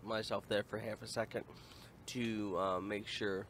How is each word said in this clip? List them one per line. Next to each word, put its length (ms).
myself 460
there 120
for 160
half 240
a 60
second 380
to, 540
uh, 200
make 280
sure 420